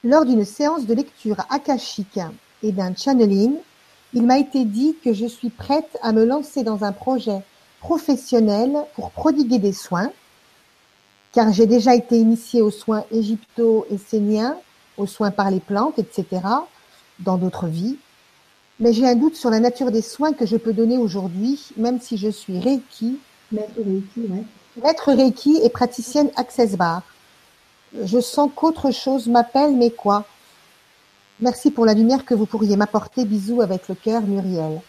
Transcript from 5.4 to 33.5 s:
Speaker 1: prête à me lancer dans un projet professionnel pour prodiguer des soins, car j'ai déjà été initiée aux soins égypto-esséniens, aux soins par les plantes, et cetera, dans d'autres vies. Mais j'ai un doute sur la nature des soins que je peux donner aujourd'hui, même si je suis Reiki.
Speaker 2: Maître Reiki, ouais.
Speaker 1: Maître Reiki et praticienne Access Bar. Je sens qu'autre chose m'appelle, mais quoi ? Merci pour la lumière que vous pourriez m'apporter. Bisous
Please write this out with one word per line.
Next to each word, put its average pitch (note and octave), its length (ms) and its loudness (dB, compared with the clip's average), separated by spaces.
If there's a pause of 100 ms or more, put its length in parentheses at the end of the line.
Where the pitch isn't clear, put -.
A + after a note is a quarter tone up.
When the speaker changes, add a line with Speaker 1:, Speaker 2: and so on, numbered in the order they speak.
Speaker 1:
prête - 520 -4
à A#3 100 -2
me A3 140 4
lancer C#4 380 -2
dans G#3+ 200 -2
un G3+ 80 -2
projet G#3 500 -4 (380)
professionnel B3+ 960 0 (200)
pour F#3+ 160 -10
prodiguer C4 480 2
des G3 140 0
soins, G3 380 -6 (1200)
car A3 220 2
j'ai A3 140 6
déjà A#3 280 6
été - 220 2
initiée A3+ 440 2
aux G#3+ 100 2
soins G#3+ 400 -4
égypto-esséniens, A3 1500 -2 (400)
aux G3+ 80 -4
soins G3+ 260 -2
par G3 200 -2
les F#3 80 0
plantes, A3+ 400 -2
et G3+ 120 -2
cetera, G3+ 560 -4 (520)
dans F#3 180 -2
d'autres F3+ 300 -4
vies. F#3 300 -4 (840)
Mais A#3 140 4
j'ai A#3 140 2
un B3 80 4
doute D#4 200 2
sur - 160 -2
la A3 80 2
nature B3 320 0
des A3 100 0
soins D4+ 320 -2
que A#3+ 140 -2
je G3+ 100 0
peux A3+ 160 -2
donner A3+ 240 2
aujourd'hui, G3+ 680 -4 (100)
même A#3+ 240 -2
si A#3 160 -8
je G3+ 120 -2
suis F#3+ 300 -8
Reiki. B3 600 -4 (320)
Speaker 2:
Maître G#3+ 260 -8
Reiki, G3 520 -6
ouais. F#3 140 -8 (380)
Speaker 1:
Maître D4 320 0
Reiki C4 480 4
et A#3+ 80 4
praticienne B3 680 -2
Access A#3 400 -2
Bar. F3 240 -2 (1040)
Je G#3 160 2
sens C#4+ 340 0
qu'autre D#4+ 360 0
chose B3+ 360 -4
m'appelle, A#3+ 480 2
mais A#3+ 160 4
quoi ? G3+ 320 -2 (1200)
Merci B3 300 0
pour A#3 140 2
la G#3+ 80 6
lumière A#3 320 4
que - 80 0
vous G#3+ 120 2
pourriez G#3 320 0
m'apporter. G#3 480 -2
Bisous G#3+ 360 -2